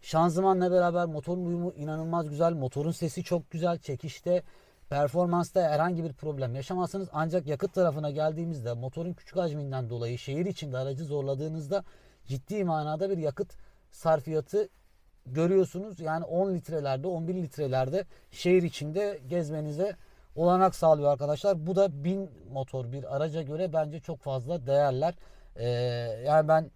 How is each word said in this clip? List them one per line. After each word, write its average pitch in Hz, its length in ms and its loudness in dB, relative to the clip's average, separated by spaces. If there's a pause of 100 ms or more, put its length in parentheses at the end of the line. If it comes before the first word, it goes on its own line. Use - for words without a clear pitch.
Şanzımanla 180 680 4
beraber 175 340 4
motorun 170 400 -4
uyumu 175 280 -2
inanılmaz 160 560 -2
güzel. 165 240 2
Motorun 147 380 -2
sesi 170 320 -4
çok 170 280 -2
güzel. 170 260 0
Çekişte, 165 640 -2 (460)
performansta 175 720 2
herhangi 165 420 2
bir 156 100 -6
problem 131 420 -4
yaşamazsınız. 180 580 -4
Ancak 160 340 0
yakıt 151 260 -2
tarafına 156 380 2
geldiğimizde 151 600 -2
motorun 131 400 -6
küçük - 240 -8
hacminden 143 520 -2
dolayı 117 280 -4
şehir 143 280 -4
içinde 147 320 -6
aracı 135 280 -4
zorladığınızda 147 760 -4 (420)
ciddi 190 380 -4
manada 160 460 0
bir 196 80 0
yakıt 156 360 -4 (380)
sarfiyatı 160 800 0 (560)
görüyorsunuz. 175 760 2
Yani 160 260 -4
on 190 280 0
litrelerde, 147 540 -2
on 165 200 -2
bir 180 80 -2
litrelerde 143 680 -2 (260)
şehir 180 320 4
içinde 170 560 -4 (100)
gezmenize 156 680 -2 (400)
olanak 180 400 4
sağlıyor 151 360 6
arkadaşlar. 151 560 0
Bu 185 80 0
da 170 280 2
bin 190 260 -2 (220)
motor 131 400 -6
bir 139 240 -8
araca 156 260 -2
göre 156 320 -4
bence 156 260 0
çok 160 200 -8
fazla 131 480 -4
değerler. 139 460 2 (420)
Ee, 117 120 -4 (580)
yani 151 220 6
ben 160 280 4